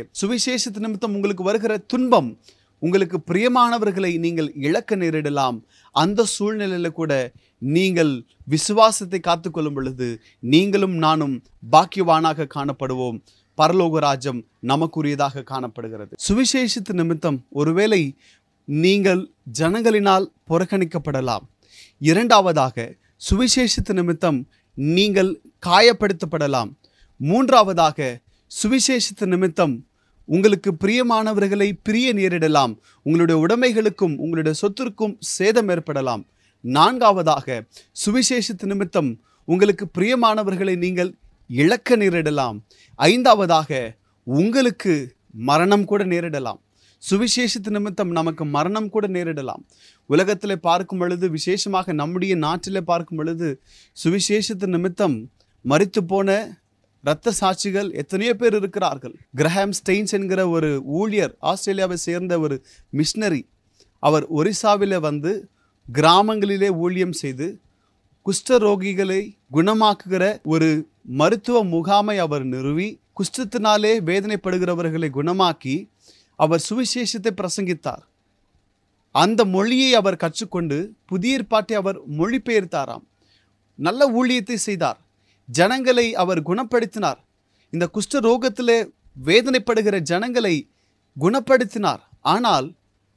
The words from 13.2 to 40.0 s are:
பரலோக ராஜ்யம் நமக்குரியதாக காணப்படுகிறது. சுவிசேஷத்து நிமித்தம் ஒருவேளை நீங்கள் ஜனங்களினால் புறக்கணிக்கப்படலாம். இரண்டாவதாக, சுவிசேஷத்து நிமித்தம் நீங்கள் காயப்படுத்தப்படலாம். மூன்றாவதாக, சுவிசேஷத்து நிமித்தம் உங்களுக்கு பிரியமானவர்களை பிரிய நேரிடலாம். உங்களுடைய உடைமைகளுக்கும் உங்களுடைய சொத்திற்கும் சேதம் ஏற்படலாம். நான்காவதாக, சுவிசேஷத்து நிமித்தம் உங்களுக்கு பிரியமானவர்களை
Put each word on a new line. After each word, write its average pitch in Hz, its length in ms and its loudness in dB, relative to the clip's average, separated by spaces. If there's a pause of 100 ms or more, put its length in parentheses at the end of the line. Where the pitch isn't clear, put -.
பரலோக 160 480 4
ராஜ்யம் 131 340 -2 (300)
நமக்குரியதாக 143 840 -2
காணப்படுகிறது. 113 720 -12
சுவிசேஷத்து 226 720 0
நிமித்தம் 165 440 -2 (220)
ஒருவேளை 180 420 2 (640)
நீங்கள் 185 540 2 (380)
ஜனங்களினால் 202 640 2 (240)
புறக்கணிக்கப்படலாம். 156 960 -2 (560)
இரண்டாவதாக, 165 840 4 (340)
சுவிசேஷத்து 220 720 0
நிமித்தம் 170 460 0 (380)
நீங்கள் 190 540 2 (320)
காயப்படுத்தப்படலாம். 170 1080 2 (480)
மூன்றாவதாக, 190 800 4 (540)
சுவிசேஷத்து 226 800 0
நிமித்தம் 175 420 0 (540)
உங்களுக்கு 196 460 2
பிரியமானவர்களை 208 920 0 (140)
பிரிய 233 320 0
நேரிடலாம். 160 600 2 (320)
உங்களுடைய 165 340 4
உடைமைகளுக்கும் 214 840 2
உங்களுடைய 160 360 -2
சொத்திற்கும் 208 540 -4 (200)
சேதம் 208 400 0
ஏற்படலாம். 135 500 -6 (400)
நான்காவதாக, 160 960 2 (380)
சுவிசேஷத்து 226 720 -2
நிமித்தம் 190 440 -2 (360)
உங்களுக்கு 196 400 2 (100)
பிரியமானவர்களை 202 800 2 (100)